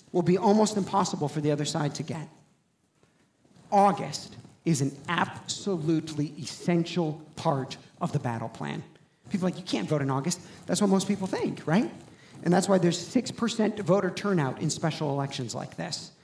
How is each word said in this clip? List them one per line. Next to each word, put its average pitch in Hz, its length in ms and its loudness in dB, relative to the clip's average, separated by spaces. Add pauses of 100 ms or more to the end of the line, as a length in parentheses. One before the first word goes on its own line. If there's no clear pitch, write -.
(140)
will 180 80 4
be 175 160 4
almost 208 380 6
impossible 175 540 0
for - 100 -4
the 151 120 2
other 147 120 0
side 143 320 -2
to - 80 -4
get. 165 240 -8 (1400)
August 196 640 2 (300)
is 160 160 4
an 135 120 0 (140)
absolutely 160 1300 -2
essential 165 840 -2 (160)
part 135 400 0 (240)
of - 100 -2
the 147 80 0
battle 117 300 -4
plan. 143 340 -8 (460)
People 185 180 -2
are 175 40 0
like, 151 60 -6
"You - 80 -12
can't 202 240 -4
vote 151 120 2
in 139 80 0
August." 139 300 0 (280)
That's 185 120 0
what 208 100 4
most 190 180 4
people 190 200 -2
think, - 380 -4
right? 208 260 2 (520)
And 170 100 4
that's 190 160 4
why 196 80 6
there's 175 200 4
six - 320 -2
percent 214 500 0
voter 202 300 2
turnout 170 520 0
in 156 80 0
special 151 400 -2
elections 139 440 -4
like - 220 -8
this. - 360 -8 (120)